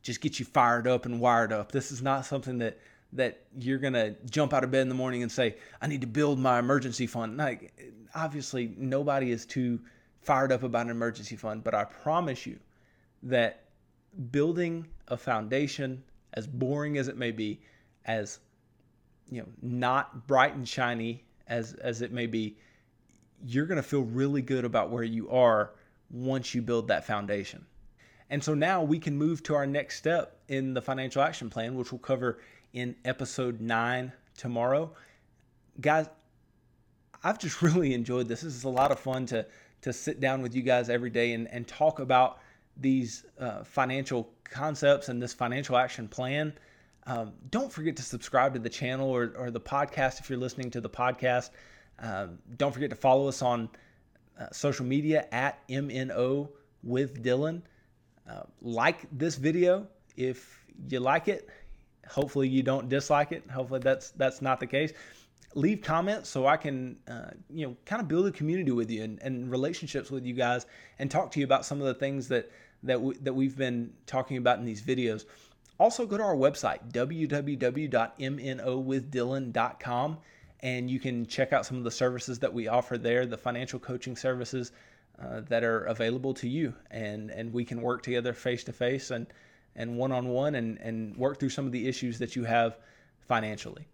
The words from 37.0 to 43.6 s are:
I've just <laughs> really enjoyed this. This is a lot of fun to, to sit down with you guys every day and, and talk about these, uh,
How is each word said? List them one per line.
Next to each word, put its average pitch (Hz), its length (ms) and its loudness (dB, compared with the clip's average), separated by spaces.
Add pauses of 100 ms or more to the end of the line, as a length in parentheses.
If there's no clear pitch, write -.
I've 214 160 0
just - 240 -4
<laughs> - 0 -
really 160 320 6
enjoyed 120 340 0
this. 117 120 -4
This 156 140 -8
is 123 100 -12
a 135 40 -2
lot 131 220 4
of 135 80 2
fun 131 280 -4
to, 113 200 -2 (360)
to 127 100 -2
sit - 280 -4
down 135 220 0
with 120 140 -4
you 131 60 0
guys 123 280 4
every 120 200 0
day 120 240 2
and, 113 140 -4
and 120 200 -8
talk 156 320 2
about 127 400 6 (360)
these, 131 480 0 (140)
uh, 107 240 -8